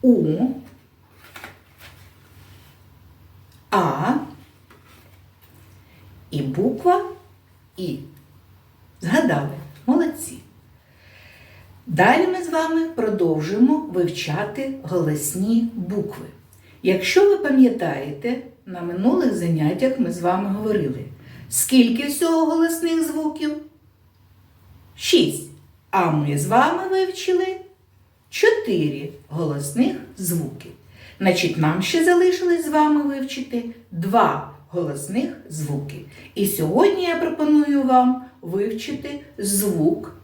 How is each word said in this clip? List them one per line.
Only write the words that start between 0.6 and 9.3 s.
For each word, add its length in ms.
А 440
і 120
буква 640
І. 220
Згадали? 480